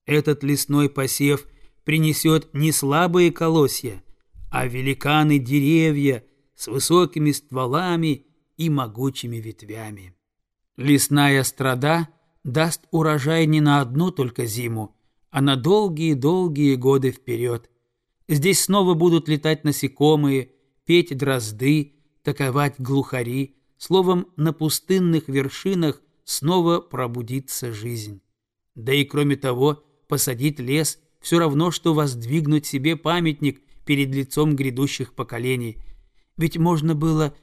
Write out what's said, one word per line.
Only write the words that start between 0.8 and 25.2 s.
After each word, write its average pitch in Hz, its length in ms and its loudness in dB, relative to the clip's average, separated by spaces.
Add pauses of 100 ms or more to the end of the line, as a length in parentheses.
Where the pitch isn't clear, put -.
посев 139 560 -2 (380)
принесет 156 680 2
не 151 200 0
слабые 170 580 2
колосья, 143 720 0 (480)
а 127 160 -2
великаны 143 720 0
деревья 143 840 2 (300)
с - 140 -14
высокими 151 640 2
стволами 151 920 -2 (300)
и 160 140 -2
могучими 123 680 -4
ветвями. 107 760 -16 (640)
Лесная 143 640 2
страда 135 680 -2 (360)
даст 156 460 -2
урожай 156 560 2
не 156 140 4
на 143 200 4
одну 139 300 0
только 127 360 -4
зиму, 113 500 -6 (340)
а 135 100 -4
на 139 160 2
долгие-долгие 156 1200 2
годы 131 340 2
вперед. 120 580 -6 (600)
Здесь 156 320 2
снова 185 340 2
будут 165 340 2
летать 156 360 -2
насекомые, 143 840 0 (340)
петь 170 320 2
дрозды, 131 800 0 (280)
токовать 143 560 -2
глухари, 131 800 -4 (200)
словом, 180 600 2
на 156 160 2
пустынных 165 760 0